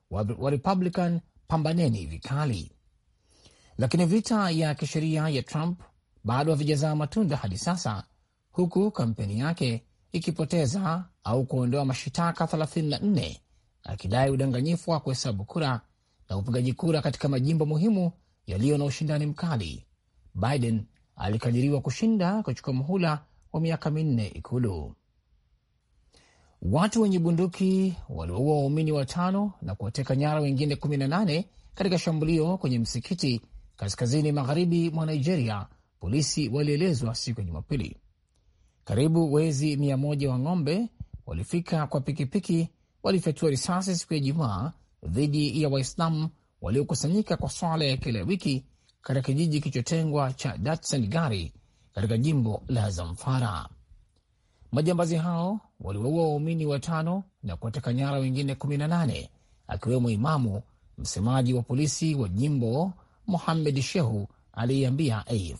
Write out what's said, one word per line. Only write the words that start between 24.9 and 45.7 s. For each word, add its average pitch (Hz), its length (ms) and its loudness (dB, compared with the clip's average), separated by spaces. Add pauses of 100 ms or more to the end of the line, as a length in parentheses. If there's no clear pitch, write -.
Watu 170 400 4
wenye 196 180 4
bunduki 185 760 2 (140)
waliwaua 101 480 0
waumini 151 340 2
watano 185 680 0
na 101 140 -6
kuwateka 127 400 -2
nyara 151 260 2
wengine 143 340 0
kumi 147 220 -2
na 135 100 0
nane 170 420 0 (260)
katika 180 240 2
shambulio 160 580 2
kwenye 127 220 0
msikiti 120 640 -2 (340)
kaskazini 127 560 0
magharibi 165 580 2
mwa 160 160 -2
Nigeria, 139 600 0 (320)
polisi 139 500 0
walielezwa 143 640 0
siku - 260 -4
ya 95 60 -4
Jumapili. 85 500 -6 (880)
Karibu 151 480 4
wezi 147 440 2
mia 139 200 2
moja 143 320 0
wa 127 100 0
ng'ombe 175 500 0 (360)
walifika 156 640 -2
kwa 143 140 -2
pikipiki, 165 680 0 (340)
walifyatua 170 460 2
risasi 185 460 0
siku - 180 -4
ya 156 60 2
Ijumaa 135 520 0 (320)
dhidi 143 580 0
ya 151 80 2
Waislamu 156 600 0 (320)